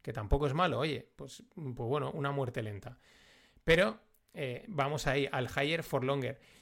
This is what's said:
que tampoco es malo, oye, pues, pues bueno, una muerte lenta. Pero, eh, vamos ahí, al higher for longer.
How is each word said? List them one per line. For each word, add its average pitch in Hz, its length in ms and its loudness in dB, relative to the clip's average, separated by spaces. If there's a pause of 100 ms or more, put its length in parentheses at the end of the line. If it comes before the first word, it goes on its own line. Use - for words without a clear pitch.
que 131 120 -8
tampoco 113 340 2
es 131 80 2
malo, 160 240 2
oye, 123 380 -2
pues, - 260 -14 (120)
pues 135 220 -8
bueno, 131 360 0
una 139 180 -2
muerte 135 320 -2
lenta. 107 360 -8 (680)
Pero, 185 360 6 (320)
eh, 127 360 -6
vamos 143 380 0
ahí, 139 240 2
al 131 180 -2
higher 151 340 0
for 127 220 0
longer. 131 360 -2 (220)